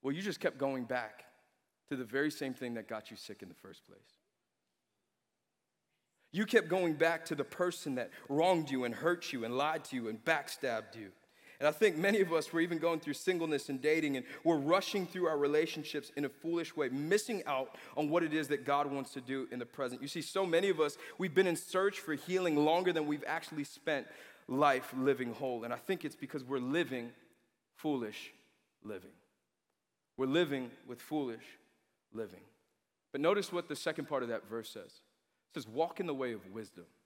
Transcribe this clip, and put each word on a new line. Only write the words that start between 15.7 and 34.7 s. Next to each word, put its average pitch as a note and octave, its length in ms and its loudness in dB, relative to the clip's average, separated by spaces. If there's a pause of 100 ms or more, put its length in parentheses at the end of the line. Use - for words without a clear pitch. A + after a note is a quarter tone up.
in D3 80 0
a C#3 60 -2
foolish E3+ 440 -4
way, D3 140 0
missing E3 560 0
out C3+ 320 -2 (180)
on D3+ 140 0
what E3+ 140 4
it D#3+ 100 0
is D#3 160 0
that C#3 160 0
God C#3+ 260 2
wants C#3 220 -6
to C3+ 80 -8
do C3 300 -6
in B2 80 -8
the A#2+ 80 -6
present. B2+ 340 -6
You C#3 80 -10
see, E3 140 -6
so F#3+ 240 0
many F3+ 240 4
of D#3+ 100 2
us, D3 160 2 (220)
we've F3 160 -2
been F#3 120 8
in E3+ 100 2
search G3 440 0
for D#3 140 -4
healing F3 420 0
longer E3+ 380 4
than D#3 120 0
we've D3 200 -4
actually D#3 380 -4
spent - 440 -4 (400)
life C3 480 4
living B2+ 380 2
whole. B2 300 -4
And A#2+ 100 -4
I - 20 -10
think F3 300 -4
it's C#3 100 -8
because C#3 260 -8
we're C3 160 -4
living B2+ 540 -2 (640)
foolish B2 560 -4 (500)
living. G2+ 300 -12 (1040)
We're C3 100 0
living C#3 440 2 (160)
with A#2+ 140 -12
foolish C3 440 -4 (680)
living. F#2+ 320 -10 (680)
But C#3 100 -2
notice F#3+ 300 4
what F3 160 -2
the D3 80 -4
second D#3 300 -2
part C3+ 160 -2
of A#2+ 60 -4
that A2+ 160 -4
verse A2 240 -8
says. G2 240 -16